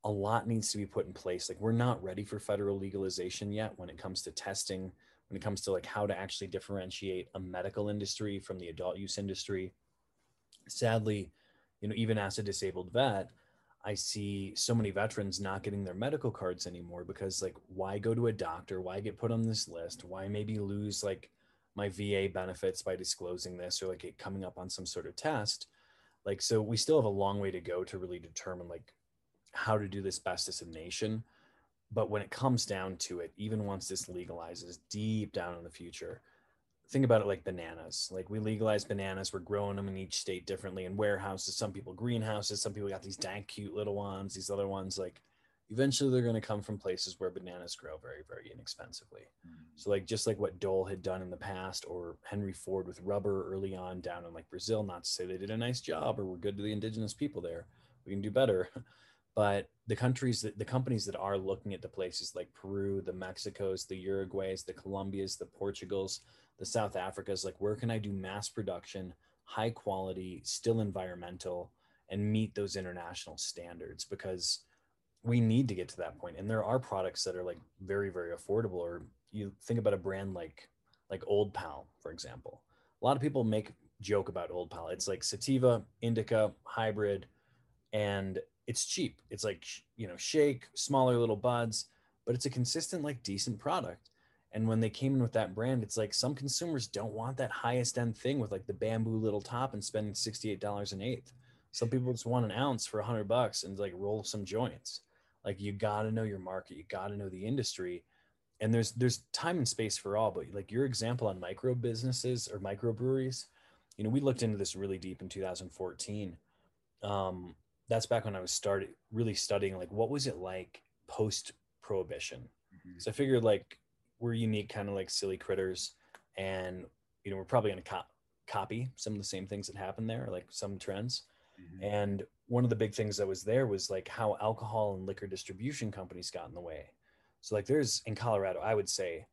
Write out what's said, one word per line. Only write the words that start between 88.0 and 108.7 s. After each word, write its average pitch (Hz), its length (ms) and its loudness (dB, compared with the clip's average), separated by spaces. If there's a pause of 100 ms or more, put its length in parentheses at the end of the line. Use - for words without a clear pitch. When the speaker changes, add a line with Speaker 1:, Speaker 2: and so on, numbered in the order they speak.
Speaker 1:
it's - 180 0
cheap. - 420 -2
It's, 104 140 -6
like, 98 220 -2
sh-, - 160 -12 (160)
you 110 100 -4
know, 87 100 -8
shake, 147 580 4
smaller 131 440 6
little 113 180 6
buds, 117 500 2 (380)
but 120 120 4
it's 123 100 0
a 131 40 2
consistent, 151 520 0
like, 143 220 -2
decent 101 340 -2
product. 143 520 -2 (420)
And 110 160 2
when 113 100 6
they 113 100 6
came 135 260 2
in 127 80 6
with 117 100 2
that 101 200 4
brand, 120 300 2
it's 104 140 -4
like, 107 180 0
some 135 180 2
consumers 139 540 0
don't 104 260 -4
want 117 260 -2
that 127 120 2
highest 120 480 2
end 117 180 2
thing 139 220 2
with, 113 140 0
like, 95 140 -4
the 104 60 -4
bamboo 110 460 2
little 104 220 4
top 123 340 -2
and 104 80 -4
spending 107 320 -2
sixty-eight 107 460 -2
dollars 101 320 -2
an 98 100 -6
eighth. 120 300 -4 (400)
Some 113 160 0
people 127 240 2
just 117 120 -4
want 120 200 4
an 104 80 0
ounce 123 340 2
for 107 140 -2
a 104 40 -2
hundred 110 220 0
bucks 113 380 2
and, 95 160 -6
like, 95 160 -2
roll 104 260 -2
some 104 220 -4
joints. 98 560 -4 (440)
Like, 98 160 -4
you 101 120 -2
gotta 107 400 2
know 113 100 2
your 101 160 -2
market. 92 380 -6
You 78 120 -14
gotta 101 280 -6
know 101 120 -6
the 92 160 -8
industry. 98 600 -2 (560)
And 110 120 4